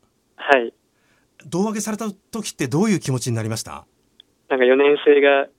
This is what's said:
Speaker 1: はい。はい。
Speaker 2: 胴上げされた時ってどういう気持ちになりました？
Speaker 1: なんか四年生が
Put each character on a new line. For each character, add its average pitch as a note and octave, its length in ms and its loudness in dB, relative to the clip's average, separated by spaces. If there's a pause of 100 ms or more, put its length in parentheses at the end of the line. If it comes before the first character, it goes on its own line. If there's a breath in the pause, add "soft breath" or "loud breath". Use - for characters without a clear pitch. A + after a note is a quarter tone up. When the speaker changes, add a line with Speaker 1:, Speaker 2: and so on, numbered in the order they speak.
(360)
Speaker 1:
は C#3+ 200 2
い。 B2 40 0
は A#2 60 -4
い。 - 80 -14 (720)
Speaker 2:
胴 E3+ 180 -4
上 A3 80 -4
げ G#3+ 80 -8
さ A3 100 -8
れ G#3+ 60 -6
た G#3+ 140 -8 (200)
時 G#3 220 -10
っ - 20 -20
て C#3 140 -6
ど D3 160 0
う A3+ 60 2
い F#3+ 60 2
う - 20 -4
気 - 120 -6
持 B2+ 100 -4
ち B2+ 100 -6
に A2+ 60 -2
な A2 60 -4
り A2 60 -8
ま A2 80 -6
し A2 60 -8
た？ D2+ 240 -16 (640)
Speaker 1:
な C3 80 -2
ん - 20 -2
か B2+ 60 2
四 B2+ 120 4
年 C#3+ 280 4
生 D3 160 6
が C#3 260 4 (120)